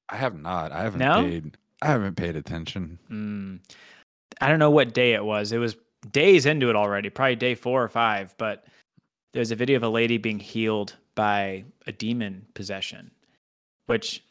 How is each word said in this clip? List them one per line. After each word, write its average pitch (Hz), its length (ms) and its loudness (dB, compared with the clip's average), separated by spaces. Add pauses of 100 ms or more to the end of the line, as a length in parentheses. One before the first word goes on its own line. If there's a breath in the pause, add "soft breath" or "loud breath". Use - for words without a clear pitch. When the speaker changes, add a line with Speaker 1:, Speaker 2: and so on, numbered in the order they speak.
Speaker 1:
I - 80 -10
have 117 220 -4
not. 80 320 -6
I 80 120 -6
haven't 107 160 -6
Speaker 2:
No? 143 240 2
Speaker 1:
paid, 82 340 -8 (240)
I 147 60 -2
haven't 101 280 0
paid 85 200 -4
attention. 82 640 -10 (120)
Speaker 2:
Mm. 104 480 -10 (840 loud breath)
I 135 80 0
don't 156 100 4
know 151 120 6
what 131 220 6
day 123 200 4
it 104 120 0
was. 104 260 -2
It 117 60 0
was 117 180 -2 (360)
days 156 340 8
into 143 240 4
it 107 60 4
already, 101 340 0
probably 127 260 0
day 123 200 0
four 123 280 0
or 110 40 0
five, 104 500 -2
but 107 280 -8 (680 soft breath)
there's 117 180 -2
a 113 40 -4
video 123 220 2
of 117 60 -2
a 113 60 0
lady 117 280 2
being 107 220 -4
healed 107 560 -4 (200)
by 101 500 -2 (220)
a - 40 -6
demon 107 640 -6
possession, 98 560 -12 (800)
which - 440 -4